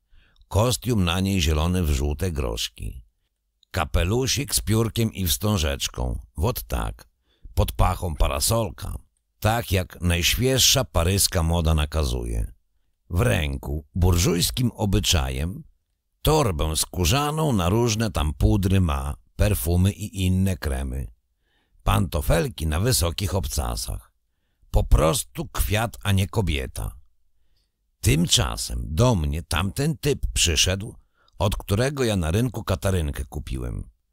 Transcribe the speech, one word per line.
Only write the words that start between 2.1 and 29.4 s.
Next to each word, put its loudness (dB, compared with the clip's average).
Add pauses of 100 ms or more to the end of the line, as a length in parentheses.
groszki. -6 (680)
Kapelusik -2
z 0
piórkiem 0
i -4
wstążeczką. -2 (180)
Wot -2
tak. -6 (460)
Pod 2
pachą 0
parasolka. -2 (420)
Tak 0
jak -2
najświeższa 2
paryska 0
moda 2
nakazuje. -2 (560)
W 0
ręku, -2 (100)
burżujskim 2
obyczajem, 0 (580)
torbę 2
skórzaną 0
na 2
różne 0
tam -2
pudry 4
ma, -2 (200)
perfumy 2
i -6
inne 2
kremy. -4 (760)
Pantofelki 0
na 0
wysokich 0
obcasach. -4 (580)
Po 4
prostu 2
kwiat, -2
a 0
nie 4
kobieta. -4 (1040)
Tymczasem 0
do 4
mnie -2